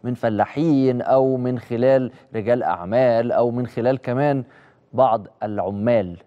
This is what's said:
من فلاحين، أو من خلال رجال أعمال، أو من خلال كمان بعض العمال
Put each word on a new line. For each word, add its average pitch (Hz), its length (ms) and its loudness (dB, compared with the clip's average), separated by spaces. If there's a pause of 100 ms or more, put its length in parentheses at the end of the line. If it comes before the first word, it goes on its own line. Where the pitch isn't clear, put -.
من 123 100 -4
فلاحين، 127 880 0
أو 131 360 2
من 127 220 -4
خلال 127 520 0 (240)
رجال 113 280 0
أعمال، 113 680 0
أو 120 200 2
من 120 160 -4
خلال 127 300 -2
كمان 135 460 -2 (500)
بعض 113 340 2 (160)
العمال 101 840 -2